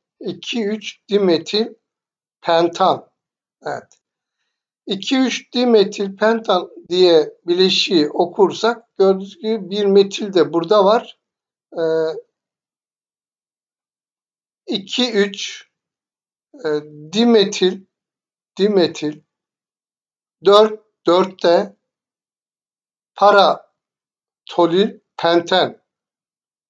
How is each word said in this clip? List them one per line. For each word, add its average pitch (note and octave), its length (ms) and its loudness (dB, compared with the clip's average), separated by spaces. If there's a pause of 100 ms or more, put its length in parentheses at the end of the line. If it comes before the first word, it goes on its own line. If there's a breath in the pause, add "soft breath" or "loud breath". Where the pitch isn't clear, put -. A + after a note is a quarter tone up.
(200)
iki A3+ 460 -8
üç - 420 -10
dimetil G3 640 -2 (640)
pentan. E3+ 720 0 (560)
Evet. A#2 340 -12 (840)
İki G3 320 -4
üç - 340 -4
dimetil G#3 640 0
pentan A3 540 -2 (180)
diye E3+ 460 2 (120)
bileşiği F3 640 0
okursak G3 840 -2
gördüğünüz G3 420 0
gibi G#3+ 320 -6
bir G#3 140 -2
metil G3 480 2
de D#3 200 2
burada E3+ 320 2
var. A3+ 340 0 (600)
Ee, E3 40 -4 (2750)
iki A#3+ 460 -6
üç, - 560 -4 (960)
e, D#3+ 40 -4 (440)
dimetil, G3+ 720 0 (760)
dimetil, D#3+ 640 -2 (1200)
dört, G#3+ 360 4 (260)
dörtte F#3 720 0 (1400)
para G3 580 2 (720)
tolil F3 540 0 (160)
penten E3+ 680 0 (880)